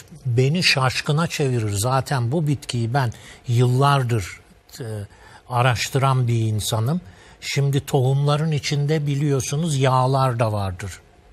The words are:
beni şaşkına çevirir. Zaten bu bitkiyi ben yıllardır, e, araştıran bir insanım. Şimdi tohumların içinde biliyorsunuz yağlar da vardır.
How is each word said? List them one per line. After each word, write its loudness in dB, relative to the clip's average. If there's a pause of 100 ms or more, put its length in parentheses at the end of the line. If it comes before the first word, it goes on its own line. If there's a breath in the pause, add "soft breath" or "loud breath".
(260)
beni 2
şaşkına 0
çevirir. -2
Zaten 0
bu 0
bitkiyi -2
ben 0 (360 loud breath)
yıllardır, 2 (400)
e, -10 (640 loud breath)
araştıran 2
bir 2
insanım. -2 (400 loud breath)
Şimdi -2
tohumların 2
içinde -2
biliyorsunuz -2
yağlar 2
da 0
vardır. -6 (320)